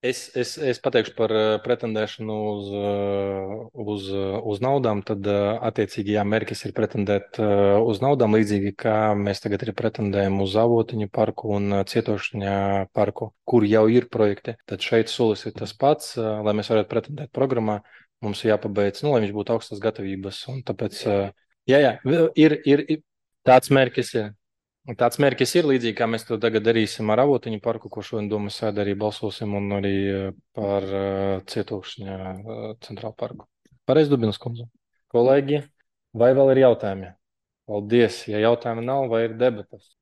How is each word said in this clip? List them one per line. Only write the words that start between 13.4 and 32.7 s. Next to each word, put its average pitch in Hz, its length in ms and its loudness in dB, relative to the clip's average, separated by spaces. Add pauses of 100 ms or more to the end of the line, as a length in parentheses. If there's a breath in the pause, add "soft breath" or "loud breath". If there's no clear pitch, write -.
kur 120 160 4
jau 110 240 4
ir 120 240 4
projekti. 110 460 0 (100)
Tad 98 140 -8
šeit 113 280 2
solis 110 380 -2
ir 104 60 -10
tas - 200 -10
pats, - 460 0
eh, - 20 -6 (220)
lai 104 100 0
mēs 104 220 -2
varētu 107 140 2
pretendēt 143 420 -6
programmā, 120 480 0 (420 soft breath)
mums 104 240 -6
ir 107 120 4
jāpabeidz, 101 480 -2
nu, 147 80 2
lai 123 100 4
viņš 101 160 -4
būtu 104 160 -2
augstas 110 240 -6
gatavības, 98 680 -6
un 131 160 -10
tāpēc, - 420 -6
eh, 101 240 0 (380)
jā, 135 100 6
jā, 147 560 2
ir, 151 320 6
ir, 143 220 4
ir, 156 140 -2 (440)
tāds 127 240 6
mērķis 135 460 2
ir. 107 160 -4 (680)
Tāds 120 180 2
mērķis 131 380 2
ir 175 80 4
līdzīgi, 123 320 2
kā 113 160 0
mēs 113 160 -4
to 117 120 -4
tagad 110 260 0
darīsim 110 480 0
ar 113 100 4
Avotiņu 120 400 0
parku, 113 260 -4
ko - 140 -12
šodien 104 260 -6
Domas 104 300 -4
sēdē 104 240 -2
arī 101 160 -2
balsosim, 107 560 -4
un 101 160 -4
arī, 101 220 -2 (180)
eh, 98 220 -4 (200)
par, 101 300 -2
eh, 98 640 -2
Cietokšņa, 98 720 -8
eh, 107 640 -12